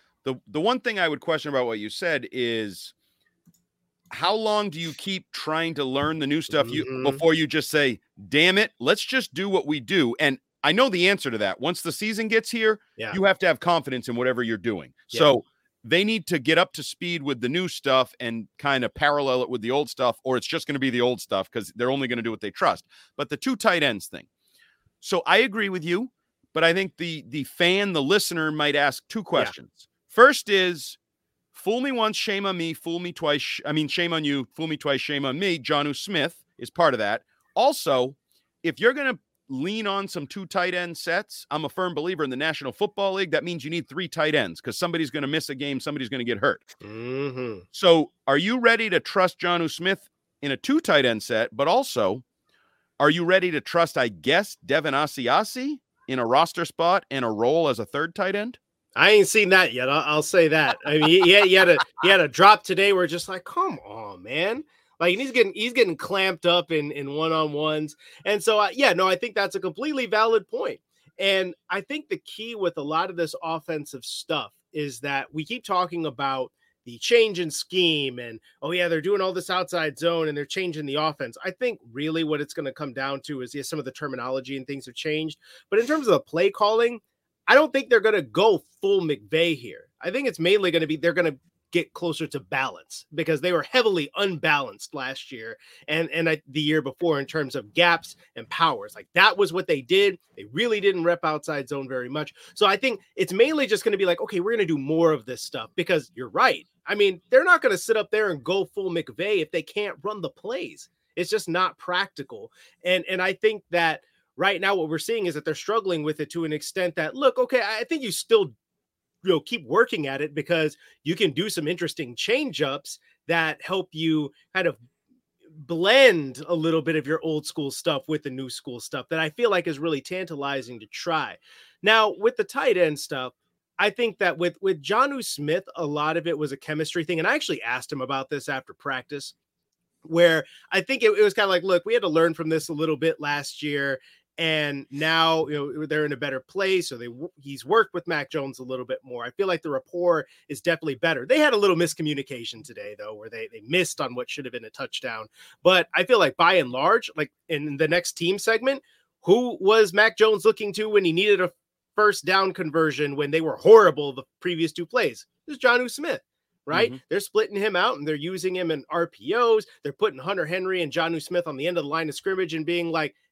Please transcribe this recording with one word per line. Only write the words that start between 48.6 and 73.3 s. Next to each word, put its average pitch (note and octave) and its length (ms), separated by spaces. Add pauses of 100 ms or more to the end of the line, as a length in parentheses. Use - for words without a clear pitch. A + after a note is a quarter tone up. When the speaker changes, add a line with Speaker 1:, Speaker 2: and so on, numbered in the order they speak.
Speaker 1:
to E3 100
trust - 400
Jonnu E3+ 320
Smith F#3 360 (340)
in C#3+ 100
a C3 60
two D4 220
tight D3 260
end A2+ 180
set, A2+ 320
but C#3+ 120
also, B2+ 560 (760)
are D3 100
you E3+ 160
ready F3+ 260
to D3+ 100
trust, E3+ 360
I B2 120
guess, B2+ 560
Devin C#3+ 280
Asiasi D#3+ 840 (280)
in C3 120
a A#2 60
roster D#3+ 400
spot F3 460
and C3 140
a A2+ 40
role C3+ 400
as A#2 100
a G#2+ 60
third D#3+ 300
tight F#3+ 200
end? G#3+ 220 (380)
Speaker 2:
I E3 160
ain't G#3 160
seen G#3+ 220
that F#3 240
yet. B2 140
I'll, D3+ 280
I'll D#3 80
say E3+ 240
that. D3+ 380
I D3+ 120
mean, D3+ 120
he, F#3 120
he F#3 320
had F#3 160
a, D#3 80 (240)
he F3 80
had G3 100
a D#3 80
drop G3 360
today G3 280
where F#3 140
just E3+ 240
like, F#3 140
"Come E4+ 420
on, G2+ 380
man." F3+ 400 (360)
Like, F3+ 140
and A3+ 80
he's C4 100
getting, G#3+ 220
he's A3+ 180
getting A3+ 240
clamped F#3+ 500
up E3+ 260
in, D3+ 200
in C#3+ 220
one-on-ones. D#3 840 (300)
And G#3 180
so, G#3+ 160
uh, G3+ 140
yeah, C#4 180
no, F#3 160
I F#3 80
think A3 180
that's G3 220
a F#3+ 40
completely A#3+ 480
valid A3 400
point. - 340 (380)
And F#3+ 360 (140)
I F#3 100
think D4 300
the F3+ 80
key A3+ 380
with F3+ 220
a D3+ 60
lot D#3+ 260
of F3 60
this E3 260